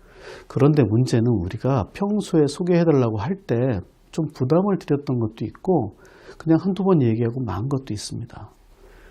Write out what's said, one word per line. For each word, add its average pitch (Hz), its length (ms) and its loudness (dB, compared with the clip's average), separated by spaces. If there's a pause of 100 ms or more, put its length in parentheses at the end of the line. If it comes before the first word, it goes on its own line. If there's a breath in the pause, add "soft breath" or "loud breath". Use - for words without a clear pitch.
(480 loud breath)
그런데 147 360 4
문제는 117 440 2
우리가 117 640 -2
평소에 196 540 0
소개해달라고 151 720 2
할 139 180 -4 (100)
때 120 340 0 (320)
좀 160 220 -4
부담을 175 460 0
드렸던 139 400 -2
것도 113 260 -4
있고 131 520 -2 (420 loud breath)
그냥 160 220 2
한두 185 220 -2
번 185 180 4
얘기하고 117 400 0
만 107 280 -4
것도 131 240 -4
있습니다. 110 560 -12 (600 soft breath)